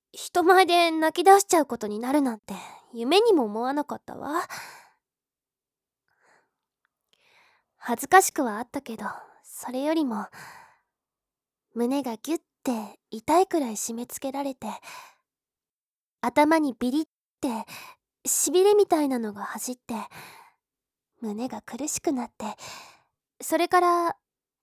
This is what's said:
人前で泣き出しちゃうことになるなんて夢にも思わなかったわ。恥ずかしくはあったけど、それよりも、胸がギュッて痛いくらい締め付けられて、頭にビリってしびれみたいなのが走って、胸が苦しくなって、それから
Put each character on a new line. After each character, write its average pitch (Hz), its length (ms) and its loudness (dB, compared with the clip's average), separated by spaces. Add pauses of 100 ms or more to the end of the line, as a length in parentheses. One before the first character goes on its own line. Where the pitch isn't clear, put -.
(120)
人 - 320 -4
前 359 240 6
で 339 240 4
泣 320 320 -2
き - 20 -2
出 392 140 10
し 403 60 0
ち - 100 2
ゃ 320 60 6
う 277 40 0
こ - 140 -8
と 214 80 -8
に 208 120 -6
な 247 120 -6
る 294 100 4
な 247 140 -2
ん 208 40 -18
て - 140 -16 (400)
夢 254 280 2
に 466 120 6
も 277 120 4
思 214 180 -6
わ 254 100 -2
な 294 100 -2
か - 120 -10
っ - 80 -14
た - 120 -14
わ。 311 320 -6 (3250)
恥 240 240 -6
ず 277 60 -8
か 381 140 8
し - 100 -2
く 294 120 -4
は 214 140 -4
あ 226 40 -8
っ - 80 -12
た 277 120 -8
け 226 160 -12
ど、 208 80 -10 (380)
そ - 280 -14
れ 254 100 -4
よ 302 120 0
り 320 120 2
も、 208 220 -4 (1500)
胸 247 300 -2
が 226 140 -8
ギ 320 180 -4
ュ - 20 -4
ッ - 40 -14 (220)
て 220 360 -6 (120)
痛 302 280 2
い 381 80 4
く 339 120 -2
ら 254 100 -2
い - 20 -8
締 226 240 -8
め 240 100 -10
付 - 220 -10
け 262 40 -6
ら 269 120 -8
れ 269 120 -6
て、 - 120 -12 (1500)
頭 294 380 2
に 285 140 -2
ビ 247 180 -4
リ 302 120 0
っ - 20 -6 (340)
て 226 260 -6 (600)
し - 260 -2
び 359 120 4
れ 415 120 6
み 415 120 6
た 311 140 2
い 294 60 0
な 254 120 -2
の 214 120 -6
が 202 140 -12
走 - 280 -10
っ - 40 -10
て、 - 160 -12 (1300)
胸 220 260 -6
が 220 140 -12
苦 269 260 -10
し - 140 -8
く 339 100 -2
な 247 140 -4
っ - 120 -18
て、 214 180 -10 (840)
そ - 160 -2
れ 339 120 0
か 359 100 4
ら 349 380 2 (460)